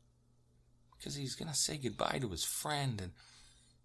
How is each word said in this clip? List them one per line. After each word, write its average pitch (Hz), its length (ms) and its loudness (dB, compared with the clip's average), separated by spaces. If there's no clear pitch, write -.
because - 180 -6
he's 139 200 -4
gonna 160 180 -4
say - 240 2
goodbye 117 420 2
to 127 80 0
his - 160 -2
friend, 139 560 0
and 87 140 -4